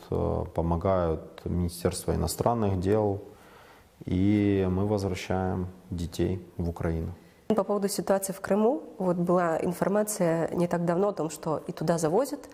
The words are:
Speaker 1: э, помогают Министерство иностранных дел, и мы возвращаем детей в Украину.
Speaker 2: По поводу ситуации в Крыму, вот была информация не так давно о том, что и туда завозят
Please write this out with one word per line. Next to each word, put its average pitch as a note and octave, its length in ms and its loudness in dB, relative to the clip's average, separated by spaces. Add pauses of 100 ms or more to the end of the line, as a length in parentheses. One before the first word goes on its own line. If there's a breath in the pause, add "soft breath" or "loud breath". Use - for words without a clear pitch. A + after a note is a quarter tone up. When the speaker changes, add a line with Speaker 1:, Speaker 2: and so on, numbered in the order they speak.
(100)
Speaker 1:
э, E2+ 340 0 (100)
помогают E2+ 880 0
Министерство F2 720 -2
иностранных G2 680 0
дел, G2+ 400 2 (880 loud breath)
и G2 640 4
мы F#2+ 160 0
возвращаем F#2 800 -2 (240)
детей F2 500 -2 (160)
в E2+ 140 -2
Украину. E2+ 420 -4 (360 loud breath)
Speaker 2:
По G#3+ 140 2
поводу G3+ 260 0
ситуации G3 440 0
в - 80 -10
Крыму, A3 420 2 (160)
вот F3+ 180 2
была F3 460 2
информация F3+ 920 0
не F3 120 2
так E3+ 200 0
давно F3+ 220 2
о G3+ 40 -2
том, D#3+ 160 -2
что - 400 -4
и E3+ 40 -8
туда E3 260 0
завозят A3 560 0